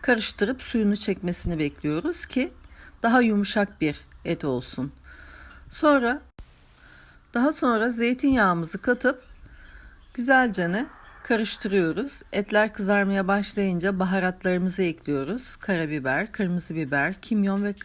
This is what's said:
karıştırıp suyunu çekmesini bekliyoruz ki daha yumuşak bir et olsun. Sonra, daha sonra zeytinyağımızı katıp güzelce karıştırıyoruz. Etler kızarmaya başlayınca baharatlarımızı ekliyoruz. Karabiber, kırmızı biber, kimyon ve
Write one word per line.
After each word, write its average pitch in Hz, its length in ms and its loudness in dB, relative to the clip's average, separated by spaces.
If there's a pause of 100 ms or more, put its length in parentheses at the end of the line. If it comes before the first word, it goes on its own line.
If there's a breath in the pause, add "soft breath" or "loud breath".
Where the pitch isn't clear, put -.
karıştırıp 240 600 0
suyunu 208 340 0
çekmesini 175 640 -4
bekliyoruz 151 640 -4
ki 262 280 -2 (500 loud breath)
daha 240 180 6
yumuşak 202 600 0
bir 147 160 0 (280)
et 165 200 -4
olsun. 131 460 -4 (800 loud breath)
Sonra, 277 520 2 (1120 loud breath)
daha 269 200 2
sonra 240 360 2
zeytinyağımızı 233 920 2
katıp 254 420 0 (920 loud breath)
güzelce 240 720 2 (380)
karıştırıyoruz. 202 1000 0 (120)
Etler 208 400 2
kızarmaya 196 540 2
başlayınca 196 720 0
baharatlarımızı 185 840 0
ekliyoruz. 160 720 -4
Karabiber, 151 760 -2
kırmızı 175 440 -4
biber, 147 460 -2
kimyon 202 420 0
ve 202 220 -4